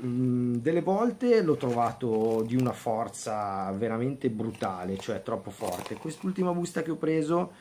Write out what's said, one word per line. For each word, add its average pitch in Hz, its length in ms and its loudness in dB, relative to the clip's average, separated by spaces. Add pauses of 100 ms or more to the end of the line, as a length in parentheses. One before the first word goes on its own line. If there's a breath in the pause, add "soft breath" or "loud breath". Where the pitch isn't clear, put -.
mm, 123 540 2
delle 156 260 2
volte 220 600 4
l'ho 151 140 4
trovato 113 920 2
di 117 100 0
una 127 160 2
forza 107 1000 -4
veramente 117 580 -2
brutale, 101 680 -4
cioè 101 240 -6
troppo 107 280 -6
forte. 95 460 -6
Quest'ultima 180 560 -2
busta 170 300 -2
che 165 80 -4
ho 156 60 -2
preso 160 640 2